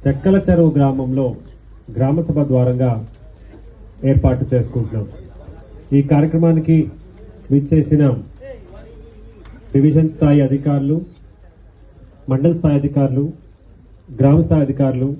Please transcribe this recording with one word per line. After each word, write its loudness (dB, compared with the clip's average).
చెక్కల 2
చెరువు 4
గ్రామంలో 0
గ్రామ 0
సభ -2
ద్వారంగా 0
ఏర్పాటు 2
చేసుకుంటున్నాం. -4
ఈ 4
కార్యక్రమానికి 2
విచ్చేసిన 2
డివిజన్ 2
స్థాయి 2
అధికారులు, -2
మండల 2
స్థాయి 0
అధికారులు, -2
గ్రామ 4
స్థాయి 0
అధికారులు -2